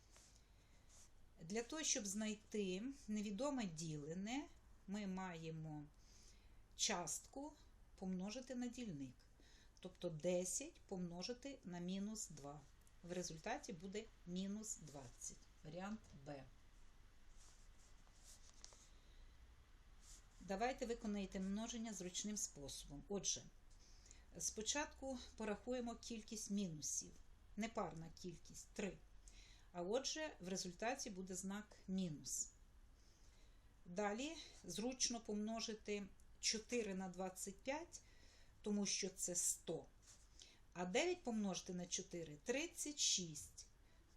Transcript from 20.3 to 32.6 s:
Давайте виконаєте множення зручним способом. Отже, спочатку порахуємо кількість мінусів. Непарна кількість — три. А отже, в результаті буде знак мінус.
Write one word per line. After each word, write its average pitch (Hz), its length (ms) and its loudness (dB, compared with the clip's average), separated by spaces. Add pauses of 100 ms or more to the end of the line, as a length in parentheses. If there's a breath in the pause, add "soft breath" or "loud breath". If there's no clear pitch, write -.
Давайте 226 460 4
виконаєте 208 540 2
множення 220 540 2
зручним 185 440 0
способом. 143 720 -4
Отже, 185 320 4 (1000 loud breath)
спочатку 269 800 2 (180)
порахуємо 233 580 2
кількість 220 560 -4
мінусів. 180 600 2 (460)
Непарна 170 520 2 (120)
кількість — - 540 -6
три. 185 220 2 (760 loud breath)
А 175 120 2
отже, 269 560 4
в 175 80 -4
результаті 196 600 2
буде 185 260 -2
знак 196 420 -2 (100)
мінус. 185 600 2 (1400 loud breath)